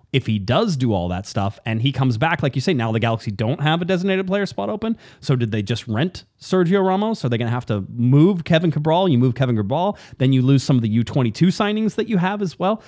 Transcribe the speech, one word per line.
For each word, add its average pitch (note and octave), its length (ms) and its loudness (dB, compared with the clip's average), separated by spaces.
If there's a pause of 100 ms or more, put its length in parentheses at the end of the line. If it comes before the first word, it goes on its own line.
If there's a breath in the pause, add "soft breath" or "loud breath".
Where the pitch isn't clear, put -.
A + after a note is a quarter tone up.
(140 soft breath)
If C3 140 0
he G#2+ 120 0
does D3+ 380 0
do A#2+ 160 0
all F2 160 -2
that F2+ 160 -6
stuff G2 400 -4
and A2+ 160 -2
he C#3 100 0
comes C3 260 0
back, E3 240 -2
like C#3 140 -2
you C3 60 -4
say, F#3+ 120 0
now A2+ 200 -2
the A2+ 80 0
Galaxy A2+ 300 -2
don't A2 280 -2
have D#3 220 0
a F3 40 -4
designated F#3+ 420 0
player G3 180 0
spot G3+ 240 -6
open. A3 280 -4 (220 loud breath)
So C#3 160 0
did A#2 160 0
they G#2+ 100 -2
just A2 280 -4
rent C#3 340 -2 (160)
Sergio F#3 460 2
Ramos? G3+ 400 -2
Are - 20 0
they A#2 100 0
gonna A#2 120 -2
have A#2+ 160 -4
to G2+ 180 -2 (100)
move C#3+ 520 4
Kevin E3 260 2
Cabral? D#3+ 380 2
You B2+ 80 4
move B2 180 2
Kevin B2 220 0
Cabral, D3 400 -2 (220 loud breath)
then C3+ 120 2
you C3 100 4
lose C3 220 4
some C3+ 140 2
of A#2 60 2
the A2 60 0
U A2+ 140 2
twenty-two B2+ 440 0
signings G#3 480 0
that - 120 -2
you G#3 100 0
have G3 240 -2
as F3+ 160 -6
well. G3 300 -2